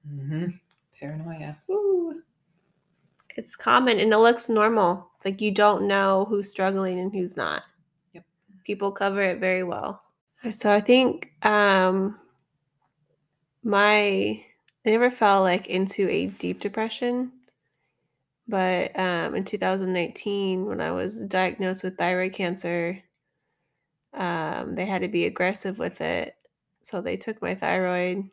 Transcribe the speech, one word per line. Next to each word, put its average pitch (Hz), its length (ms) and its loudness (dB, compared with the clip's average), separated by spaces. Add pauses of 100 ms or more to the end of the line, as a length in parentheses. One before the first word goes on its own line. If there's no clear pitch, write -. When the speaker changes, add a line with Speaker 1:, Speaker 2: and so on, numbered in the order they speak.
Speaker 1:
Mm-hmm. 147 380 -6 (520)
Paranoia. 156 680 -10
Woo. 370 560 0 (1120)
Speaker 2:
It's - 200 -12
common 240 420 4
and 214 140 4
it 214 60 6
looks 233 300 6
normal. 214 640 2 (140)
Like, 196 160 -4
you 214 100 0
don't 202 380 4
know 196 400 2
who's 202 220 -2
struggling 190 500 0
and 196 120 -4
who's 185 240 -4
not. 82 280 -4 (500)
Speaker 1:
Yep. 175 100 -20 (400)
Speaker 2:
People 196 280 -4
cover 196 280 0
it 185 200 0
very 185 220 0
well. 175 400 -6 (480)
So 208 220 0
I 208 80 6
think, 254 520 4 (100)
um, 196 760 2 (1400)
my, 208 800 2 (440)
I 214 40 4
never 240 200 4
fell, 202 320 4
like, 185 240 2
into 190 420 0
a 175 180 0
deep 180 340 -6
depression, 240 720 -4 (1120)
but, 185 520 0
um, 175 360 -2
in 190 100 -4
two 190 140 -8
thousand 190 340 -2
nineteen, 190 760 -2
when 196 140 -6
I 160 120 -4
was 185 260 -6
diagnosed 185 640 -2
with 185 160 -8
thyroid 180 340 -2
cancer, 175 680 -4 (1160)
um, 170 600 -4
they 180 120 -4
had 190 160 -2
to 180 60 -4
be 175 180 0
aggressive 185 520 -4
with 175 220 -6
it. - 360 -4 (460)
So 185 180 -8
they 180 160 -4
took 214 260 -10
my 180 120 -4
thyroid. 180 800 -2